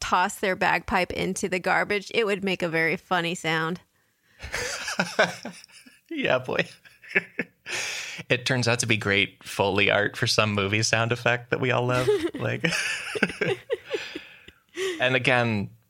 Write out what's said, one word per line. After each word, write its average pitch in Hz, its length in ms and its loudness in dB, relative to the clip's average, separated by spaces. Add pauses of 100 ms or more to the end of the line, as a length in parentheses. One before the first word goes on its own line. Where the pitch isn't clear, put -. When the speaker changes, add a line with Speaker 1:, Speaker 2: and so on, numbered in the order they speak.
Speaker 1:
toss 190 360 0
their 185 200 0
bagpipe 175 560 0
into 185 360 -4
the 185 100 -2
garbage, 180 560 0
it 233 100 2
would 196 200 0
make 185 180 -2
a 175 60 -2
very 165 280 0
funny 170 380 -2
sound. 160 460 -2 (600)
Speaker 2:
<laughs> - 600 -6 (1080)
Yeah, 254 280 0
boy. - 280 -2 (480)
<laughs> 185 120 2 (1040)
It 123 160 2
turns 123 240 2
out 120 120 2
to - 60 0
be 110 120 2
great 101 440 2
Foley 101 480 2
art 104 280 2
for 120 80 0
some 107 260 2
movie 101 300 2
sound 117 300 2
effect 120 380 0
that - 100 -2
we 127 100 0
all 120 160 2
love. 123 200 2 (160)
Speaker 1:
<laughs> 330 160 -4
Speaker 2:
Like, 120 260 -4 (560)
<laughs> - 1800 -6
and 127 160 2
again, 120 540 2 (200)